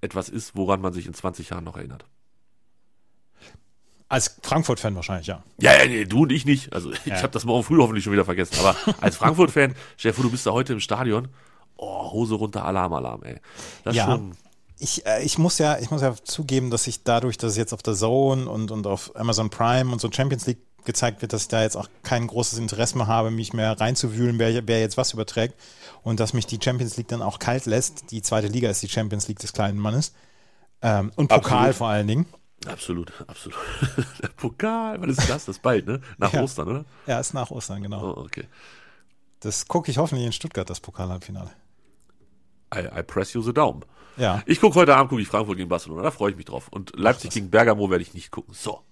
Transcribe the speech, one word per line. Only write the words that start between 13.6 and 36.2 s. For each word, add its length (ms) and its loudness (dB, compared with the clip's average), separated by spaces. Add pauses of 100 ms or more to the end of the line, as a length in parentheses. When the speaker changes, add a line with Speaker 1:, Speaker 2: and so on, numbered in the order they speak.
Speaker 1:
Das 120 -2
Speaker 2:
Ja. 100 4
Speaker 1:
schon 260 0 (480)
Speaker 2:
Ich, 260 -6
äh, 180 0
ich 140 -2
muss 200 4
ja, 220 2
ich 120 -6
muss 100 -2
ja 220 2
zugeben, 460 -2
dass 180 0
ich 160 -8
dadurch, 340 2
dass 140 -2
es 60 -2
jetzt 160 -2
auf 100 -10
der 120 0
zone 540 2
und, 220 -4
und 160 -4
auf 280 -4
Amazon 340 0
Prime 420 2
und 80 -4
so 120 -2
Champions 360 -2
League 120 -2 (260)
gezeigt 360 -2
wird, 120 -6
dass 80 -2
ich 80 -6
da 140 2
jetzt 120 0
auch 140 -8 (140)
kein 240 -2
großes 320 -4
Interesse 380 -2
mehr 100 0
habe, 240 2
mich 220 -4
mehr 240 0
reinzuwühlen, 600 0
wer, 280 2
wer 120 2
jetzt 160 0
was 180 0
überträgt. 420 -2 (480)
Und 180 -2
dass 120 0
mich 120 0
die 180 -8
Champions 320 -2
League 140 -6
dann 120 -4
auch 180 -4
kalt 260 -2
lässt. 460 -2
Die 100 -8
zweite 260 0
Liga 220 0
ist 140 -2
die 40 -6
Champions 400 -2
League 120 -8
des 120 -10
kleinen 280 -2
Mannes. 340 -2 (680)
Ähm, 360 2
und 100 2
Pokal 300 6
Speaker 1:
Absolut. 180 4
Speaker 2:
vor 140 -2
allen 180 2
Dingen. 180 2 (420)
Speaker 1:
Absolut, 440 -8 (160)
absolut. 300 -14 (320)
<laughs> 320 -6
Der 80 -6
Pokal, 720 -4
wann 80 -4
ist 100 0
das? 80 2 (180)
Das 40 -12
ist 120 -10
bald, 260 2
ne? 140 -4 (160)
Nach 160 2